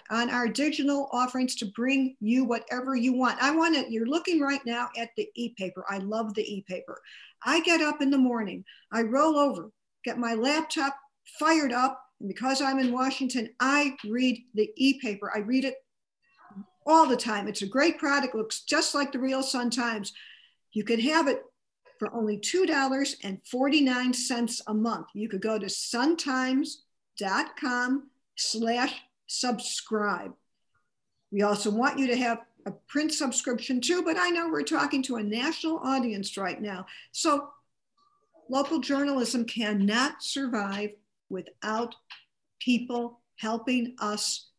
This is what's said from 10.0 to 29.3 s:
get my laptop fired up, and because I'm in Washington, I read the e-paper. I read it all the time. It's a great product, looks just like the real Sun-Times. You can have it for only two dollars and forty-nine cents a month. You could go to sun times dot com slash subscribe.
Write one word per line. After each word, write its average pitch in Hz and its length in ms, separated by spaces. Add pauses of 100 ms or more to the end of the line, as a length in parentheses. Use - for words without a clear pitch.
get 240 120
my 233 180
laptop 277 600 (420)
fired 302 360
up, 262 280 (200)
and 202 80
because 262 320
I'm 269 180
in 254 140
Washington, 254 560 (100)
I 277 380 (100)
read 240 460
the 214 240
e-paper. 254 580
I 220 40
read 254 260
it 262 100 (1120)
all 311 200
the 247 100
time. 208 320
It's 214 120
a 196 60
great 294 300
product, 277 380
looks 220 260
just 311 340
like 277 160
the 254 80
real 262 240
Sun-Times. 240 680 (580)
You 208 140
can 226 160
have 311 260
it 254 140 (580)
for - 140
only 214 240
two 359 280
dollars 277 580
and 196 160 (120)
forty-nine 254 640
cents 240 540
a 214 60
month. 214 400
You 208 140
could 190 140
go 220 180
to 196 100
sun 269 480
times 262 680 (340)
dot 202 400
com 254 520 (260)
slash 233 600 (320)
subscribe. 175 1080 (960)